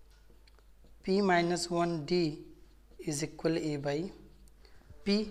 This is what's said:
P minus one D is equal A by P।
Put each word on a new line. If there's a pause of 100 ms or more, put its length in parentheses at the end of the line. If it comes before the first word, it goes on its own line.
(1040)
P
minus
one
D (640)
is
equal
A
by (960)
P।